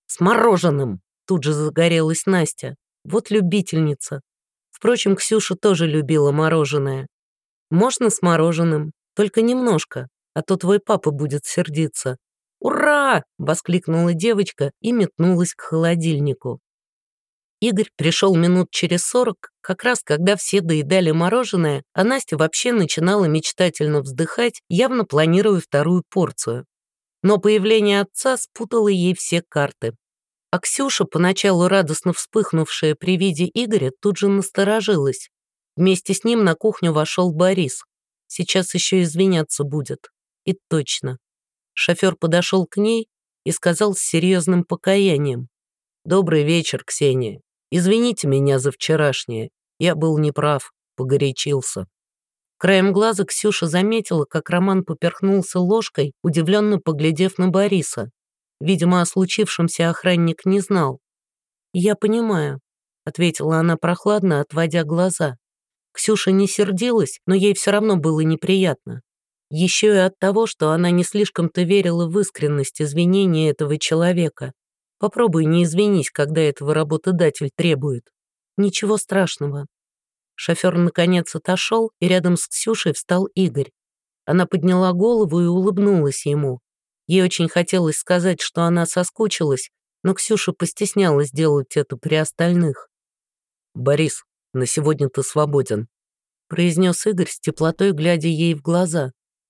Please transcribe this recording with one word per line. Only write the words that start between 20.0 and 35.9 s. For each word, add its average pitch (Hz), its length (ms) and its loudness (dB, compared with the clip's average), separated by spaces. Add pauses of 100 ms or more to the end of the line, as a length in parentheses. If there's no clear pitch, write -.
когда 175 320 0
все - 260 -2
доедали 165 500 0
мороженое, 170 720 0 (100)
а 185 100 2
Настя 240 340 -2
вообще 160 340 0
начинала 185 540 2
мечтательно 156 760 0
вздыхать, 165 680 -4
явно 233 360 0
планируя 170 540 2
вторую 160 500 0
порцию. 127 560 -4 (580)
Но 196 160 4
появление 208 600 2
отца 254 360 -2
спутало 226 520 -2
ей 180 260 2
все - 260 -4
карты. 139 540 -4 (560)
А 180 80 0
Ксюша, 269 460 -2
поначалу 180 640 2
радостно 180 460 0
вспыхнувшая 160 840 -2
при 185 220 -2
виде 175 360 0
Игоря, 170 380 -2 (100)
тут 202 160 0
же 202 120 0
насторожилась. 196 1000 0 (460)
Вместе 185 380 2